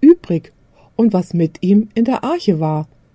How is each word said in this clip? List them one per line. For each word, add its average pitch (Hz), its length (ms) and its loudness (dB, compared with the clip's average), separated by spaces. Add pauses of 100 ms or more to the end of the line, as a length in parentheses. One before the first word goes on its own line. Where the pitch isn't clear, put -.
übrig 277 520 2 (440)
und 226 160 0
was 180 200 -4
mit 165 280 -2
ihm 208 340 2
in 233 100 0
der 254 200 -2
Arche 262 340 -2
war. 156 300 -4 (260)